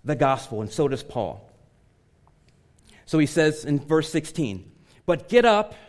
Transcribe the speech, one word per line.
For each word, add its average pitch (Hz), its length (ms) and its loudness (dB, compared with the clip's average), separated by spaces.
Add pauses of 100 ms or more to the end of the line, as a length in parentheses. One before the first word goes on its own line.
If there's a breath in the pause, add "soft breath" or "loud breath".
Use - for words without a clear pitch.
the 147 100 -2
gospel, 127 460 0
and 107 100 -6
so 151 160 0
does 131 160 -4
Paul. - 480 -8 (1500 soft breath)
So 160 140 0
he 151 80 4
says 156 380 2
in 147 140 0
verse 156 300 0
sixteen, 123 640 -6 (340 soft breath)
"But 170 220 -2
get 240 160 4
up 214 320 2 (140)